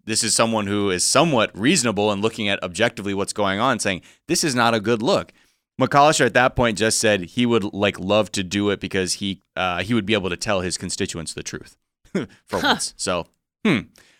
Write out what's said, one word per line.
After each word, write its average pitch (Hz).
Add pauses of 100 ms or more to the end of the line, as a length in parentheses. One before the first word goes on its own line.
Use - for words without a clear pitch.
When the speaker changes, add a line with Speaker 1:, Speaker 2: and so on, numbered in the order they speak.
Speaker 1:
this 107
is 104
someone 113
who 101
is 90
somewhat 131
reasonable 110
and 101
looking 110
at 98
objectively 101
what's 98
going 98
on, 123
saying, 95 (280)
"This 165
is 151
not 117
a 113
good 107
look." 123 (500)
McCollister 143
at 107
that 127
point 117
just 110
said 104
he 120
would, 117
like, 98
love 101
to 98
do 101
it 98
because 92
he, 98 (160)
uh, 90
he 107
would 110
be 98
able 95
to 87
tell 101
his 90
constituents 90
the 82
truth - (200)
<laughs> -
for 147 (240)
Speaker 2:
Huh. 95
Speaker 1:
once. -
So, 87 (360)
hmm. 170 (420)